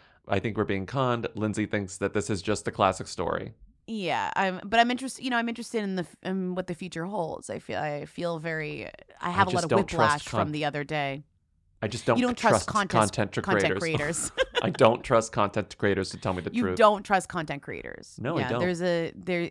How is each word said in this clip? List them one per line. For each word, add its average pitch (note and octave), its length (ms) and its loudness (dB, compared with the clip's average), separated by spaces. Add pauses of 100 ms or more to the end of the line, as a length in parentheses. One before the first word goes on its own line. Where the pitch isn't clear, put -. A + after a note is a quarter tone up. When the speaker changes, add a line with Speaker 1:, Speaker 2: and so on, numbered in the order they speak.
(280)
Speaker 1:
I G2 120 0
think G#2 180 -2
we're G#2 80 2
being G2 200 -2
conned. B2 480 0
Lindsay G#2+ 320 0
thinks G2 340 -4
that G2+ 140 0
this G#2 160 0
is G2 120 -2
just G#2 240 -2
the A#2 60 -2
classic F#2+ 360 2
story. E2+ 460 -4 (340)
Speaker 2:
Yeah, E3 480 -2
I'm, F#3 300 0
but A3+ 160 4
I'm A#3+ 100 4
interested. B3 320 -6
You B3+ 60 -4
know, A#3+ 80 0
I'm A#3 100 0
interested A#3 340 -4
in G3 140 -2
the F#3 80 0
f-, - 200 -10
in F#3 320 -2
what F#3 120 -4
the F3 80 -6
future E3+ 300 -8
holds. F#3+ 440 -6
I G2+ 100 -6
feel, - 200 -6
I D3 240 -4
feel E3+ 340 -6
very, D3+ 480 -6 (360)
I - 80 -4
have F#3+ 180 4
Speaker 1:
I F#3 40 0
Speaker 2:
a - 40 2
lot - 60 4
Speaker 1:
just - 20 0
Speaker 2:
of E3 60 -2
Speaker 1:
don't F#3 180 4
trust - 60 -6
Speaker 2:
whiplash D3 340 4
Speaker 1:
con- A2 140 -2
Speaker 2:
from D3+ 100 0
the D3+ 140 -2
other D3 180 -2
day. C#3+ 400 -4 (580)
Speaker 1:
I A2 60 -2
just A2 180 -6
don't A#2 120 6
Speaker 2:
You B2+ 80 4
don't B3 120 0
trust B2 280 4
Speaker 1:
trust - 20 -8
Speaker 2:
content, A#2+ 460 2
Speaker 1:
content G#2+ 320 -2
Speaker 2:
content G2+ 340 2
Speaker 1:
creators. D#3 500 -2
<laughs> - 20 -8
Speaker 2:
creators. - 0 - (160)
<laughs> B4+ 140 -2
Speaker 1:
I G#3+ 80 0
don't A#2 320 6
trust A2+ 300 2
content G#2 460 -2
creators F#2+ 320 2
to - 80 -12
tell F#2+ 160 -2
me F2+ 80 -4
the E2+ 120 -6
Speaker 2:
You A#3+ 100 0
Speaker 1:
truth. F#2 140 0
Speaker 2:
don't G#3 260 6
trust F#3+ 260 0
content D3+ 340 -6
creators. - 560 -12
Speaker 1:
No, C#3+ 180 -2
I D3 40 2
Speaker 2:
Yeah, B2+ 80 -2
Speaker 1:
don't. B2 100 0
Speaker 2:
there's F3 220 0
a, E3+ 340 0
there, F3 360 -4